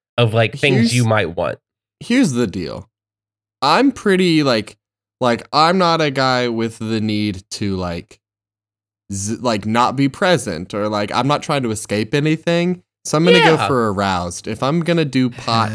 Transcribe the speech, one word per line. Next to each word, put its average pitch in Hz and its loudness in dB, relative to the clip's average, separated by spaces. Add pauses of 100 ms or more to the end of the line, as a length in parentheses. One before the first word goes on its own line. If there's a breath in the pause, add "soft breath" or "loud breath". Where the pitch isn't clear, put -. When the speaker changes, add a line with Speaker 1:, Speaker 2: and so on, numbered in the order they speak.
(180)
Speaker 1:
of, 117 2
like, 113 2
things 135 2
Speaker 2:
Here's 117 2
Speaker 1:
you 123 2
might 104 0
want. 82 -4 (400)
Speaker 2:
here's 233 0
the 120 0
deal. 85 -10 (720)
I'm 202 4
pretty, 180 2
like, 117 -2 (420)
like, 117 0
I'm 160 4
not 170 2
a 151 0
guy 127 0
with 113 -4
the 110 -2
need 104 -2
to, 98 -4
like, 87 -8 (920)
z-, 101 -6
like, 110 -2
not 113 2
be 139 2
present 120 -2
or, 104 -2
like, 104 -2
I'm 123 0
not 147 0
trying 143 -2
to 113 -2
escape 107 -4
anything. 170 0 (220)
So 151 -2
I'm 165 2
gonna 480 8
go 453 6
Speaker 1:
Yeah. 104 0
Speaker 2:
for 117 2
aroused. 92 -2
If 113 -6
I'm 151 0
gonna 165 0
do 131 0
pot, 113 -2